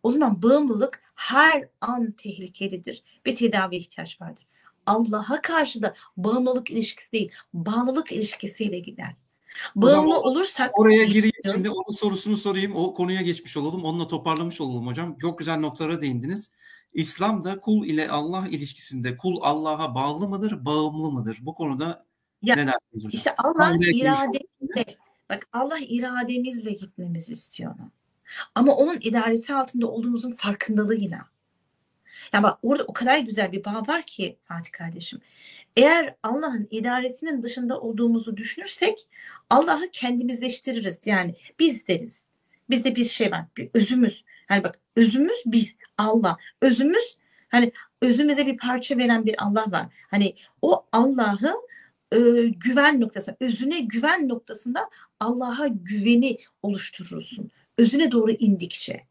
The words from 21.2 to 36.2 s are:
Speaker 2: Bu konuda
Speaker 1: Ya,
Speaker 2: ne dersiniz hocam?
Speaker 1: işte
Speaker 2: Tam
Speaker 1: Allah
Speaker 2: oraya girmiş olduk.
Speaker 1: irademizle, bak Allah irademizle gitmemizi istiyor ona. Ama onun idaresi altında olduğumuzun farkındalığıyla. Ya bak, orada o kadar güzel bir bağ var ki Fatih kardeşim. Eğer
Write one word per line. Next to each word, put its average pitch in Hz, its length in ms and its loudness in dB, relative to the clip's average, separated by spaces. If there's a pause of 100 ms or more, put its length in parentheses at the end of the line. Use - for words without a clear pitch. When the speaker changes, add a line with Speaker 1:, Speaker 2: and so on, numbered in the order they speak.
Speaker 2:
Bu 147 140 -10
konuda 156 520 -6 (360)
Speaker 1:
Ya, 233 140 4
Speaker 2:
ne 147 100 2
dersiniz - 280 -4
hocam? 107 180 -10
Speaker 1:
işte - 240 -2
Speaker 2:
Tam - 100 -2
Speaker 1:
Allah 320 240 4
Speaker 2:
oraya - 60 2
girmiş 254 420 2
olduk. 277 240 -2 (180)
Speaker 1:
irademizle, - 360 -6 (340)
bak 196 220 -8
Allah 277 260 -4 (100)
irademizle 247 840 -4
gitmemizi 175 600 -10
istiyor - 420 -12
ona. - 160 -20 (640)
Ama 254 200 6
onun 311 260 2
idaresi 226 540 -2
altında 262 320 -2
olduğumuzun 233 460 -4
farkındalığıyla. 202 1000 -4 (1000)
Ya 202 100 4
bak, 208 200 4
orada 269 220 0
o - 80 -10
kadar 262 260 2
güzel 214 340 -2
bir 196 120 -8
bağ 214 240 -6
var 320 180 -2
ki - 380 -10
Fatih 170 280 -12
kardeşim. 170 480 -12 (560)
Eğer 294 460 6